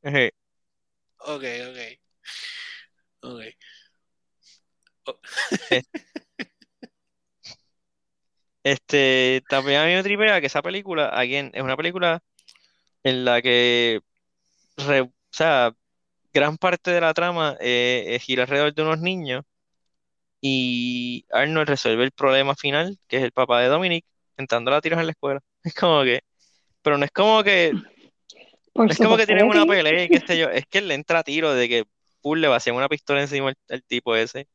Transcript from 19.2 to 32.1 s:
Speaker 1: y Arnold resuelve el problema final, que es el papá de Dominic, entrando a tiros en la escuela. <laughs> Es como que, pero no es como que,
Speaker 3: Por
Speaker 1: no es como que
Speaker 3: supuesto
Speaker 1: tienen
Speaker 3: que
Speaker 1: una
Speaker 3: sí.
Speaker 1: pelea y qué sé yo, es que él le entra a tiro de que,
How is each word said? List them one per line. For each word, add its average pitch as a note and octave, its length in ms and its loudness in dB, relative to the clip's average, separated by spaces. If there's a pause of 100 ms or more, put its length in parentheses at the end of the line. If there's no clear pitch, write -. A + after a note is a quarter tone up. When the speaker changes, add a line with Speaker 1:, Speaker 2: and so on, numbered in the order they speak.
Speaker 1:
y B2 880 -4
Arnold D3+ 380 0
resuelve A#2 340 0
el C3 80 -2
problema C3+ 440 2
final, D#3+ 420 -4 (100)
que B2+ 100 -4
es C3+ 60 0
el A#2+ 80 -2
papá A#2+ 300 2
de B2 60 2
Dominic, E3+ 380 0 (320)
entrando B2+ 360 -2
a D3+ 80 2
tiros D#3+ 180 -2
en E3 80 -2
la D#3+ 60 -6
escuela. C#3+ 280 -6 (120)
<laughs> - 100 -20
Es E3 120 -8
como D#3+ 280 4
que, B2+ 180 0 (600)
pero D3 140 2
no C#3+ 80 0
es D3 60 -10
como G#3+ 320 4
que, F3 300 2 (1000)
Speaker 3:
Por A3+ 140 4
Speaker 1:
no F3+ 60 4
es E3 60 -2
como A3+ 180 6
que A3 60 4
Speaker 3:
supuesto - 40 4
Speaker 1:
tienen G#3+ 180 4
Speaker 3:
que G#3+ 60 2
Speaker 1:
una G#3 100 6
Speaker 3:
sí. G#3 60 4
Speaker 1:
pelea F3 380 2
y E3 40 -10
qué E3+ 120 -4
sé E3+ 160 -2
yo, D#3+ 120 0
es G#2 180 -2
que - 120 0
él G3+ 100 -6
le D3+ 60 -2
entra E3 240 0
a D#3+ 40 -4
tiro D3+ 300 0
de B2 160 2
que, A#2 160 0 (360)